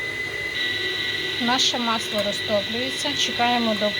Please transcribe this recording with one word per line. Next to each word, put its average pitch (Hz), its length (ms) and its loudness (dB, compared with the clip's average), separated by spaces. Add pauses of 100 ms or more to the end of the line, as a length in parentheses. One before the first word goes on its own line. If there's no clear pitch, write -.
(1400)
Наше 254 360 4
масло 226 480 0
розтоплюється, 220 880 0
чекаємо 240 640 2
до 208 260 2